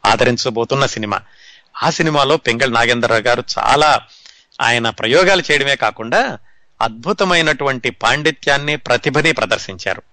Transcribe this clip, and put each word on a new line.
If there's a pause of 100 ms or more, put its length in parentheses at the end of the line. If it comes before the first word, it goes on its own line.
ఆదరించబోతున్న
సినిమా. (600)
ఆ
సినిమాలో
పింగళి
నాగేంద్రరావు
గారు (140)
చాలా (600)
ఆయన
ప్రయోగాలు
చేయడమే
కాకుండా (420)
అద్భుతమైనటువంటి
పాండిత్యాన్ని,
ప్రతిభని
ప్రదర్శించారు. (100)